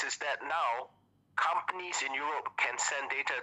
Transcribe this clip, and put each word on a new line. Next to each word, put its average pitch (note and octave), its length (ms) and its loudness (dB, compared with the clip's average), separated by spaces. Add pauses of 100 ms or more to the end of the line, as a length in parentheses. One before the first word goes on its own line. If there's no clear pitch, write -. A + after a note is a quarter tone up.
is B2+ 120 -2
that C#3+ 240 0
now C3 480 0 (440)
companies F3+ 720 0
in C3+ 80 -2
Europe C3+ 420 -2
can B2 220 2
send C#3 320 0
data C#3 320 0